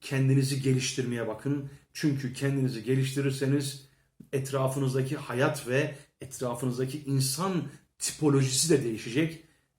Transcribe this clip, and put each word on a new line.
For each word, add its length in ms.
kendinizi 600
geliştirmeye 680
bakın. 420
Çünkü 400
kendinizi 500
geliştirirseniz 1040
etrafınızdaki 840
hayat 500
ve 280
etrafınızdaki 840
insan 480
tipolojisi 680
de 140
değişecek 600